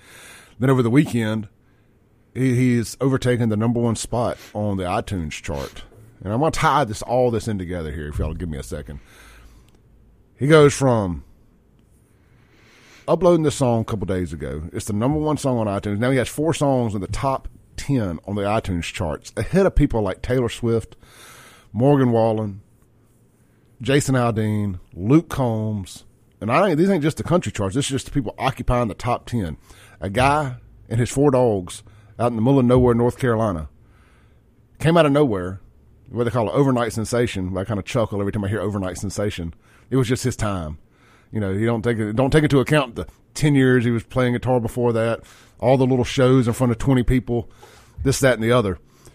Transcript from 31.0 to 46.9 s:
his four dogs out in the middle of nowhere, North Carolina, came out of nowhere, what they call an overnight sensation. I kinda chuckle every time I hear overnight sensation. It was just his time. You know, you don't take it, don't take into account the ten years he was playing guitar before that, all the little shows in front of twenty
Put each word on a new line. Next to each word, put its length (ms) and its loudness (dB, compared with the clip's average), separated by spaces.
his 100 0
four 200 4
dogs 520 0
out 100 0
in 80 -2
the 60 0
middle 160 6
of 80 6
nowhere, 280 6
North 240 0
Carolina, 500 -2
came 180 4
out 100 6
of 60 4
nowhere, 480 0
what 140 -2
they 60 0
call 180 0
an 60 -4
overnight 380 2
sensation. 640 -2
I 80 -4
kinda 180 -4
chuckle 380 -4
every 120 -2
time 120 -4
I 40 -4
hear 120 -2
overnight 380 -4
sensation. 560 -6
It 60 0
was 120 2
just 160 -2
his 120 -2
time. 420 -6
You 80 -6
know, 100 -4
you 160 -2
don't 160 -2
take 160 -2
it, 160 -4
don't 160 2
take 120 4
into 180 4
account 360 0
the 100 -8
ten 200 2
years 300 4
he 60 2
was 120 -2
playing 320 -2
guitar 260 0
before 320 -2
that, 300 -2
all 180 2
the 100 2
little 180 2
shows 420 4
in 80 0
front 180 0
of 60 -2
twenty 240 2